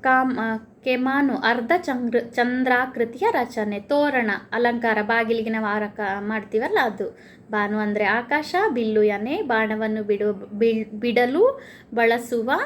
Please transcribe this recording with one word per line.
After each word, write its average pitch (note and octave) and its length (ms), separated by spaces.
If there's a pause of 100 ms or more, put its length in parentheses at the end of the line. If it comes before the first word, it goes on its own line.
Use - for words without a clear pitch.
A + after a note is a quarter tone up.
ಕಾಮ್-, C4 380
ಆ, A3 180
ಕೆಮಾನು C4 800
ಅರ್ಧ A#3 400
ಚಂದ್ರ-, B3 440
ಚಂದ್ರಾಕೃತಿಯ B3 1080
ರಚನೆ. A3 480
ತೋರಣ, C4+ 520 (220)
ಅಲಂಕಾರ, A3+ 480
ಬಾಗಿಲಿಗೆ A3+ 480
ನಾವು A3 160
ಹಾರ G#3 220
ಕ-, G#3 120 (200)
ಮಾಡ್ತೀವಲ್ಲ A3 640
ಅದು. G3+ 360 (340)
ಬಾನು G#3 260
ಅಂದ್ರೆ G#3 260
ಆಕಾಶ, A#3+ 520 (180)
ಬಿಲ್ಲು A3 300
ಯಾನೆ G#3+ 380
ಬಾಣವನ್ನು A3 600
ಬಿಡು-, G3+ 520
ಬಿಳ್-, A3 300
ಬಿಡಲು B3 760 (340)
ಬಳಸುವ A#3 560 (140)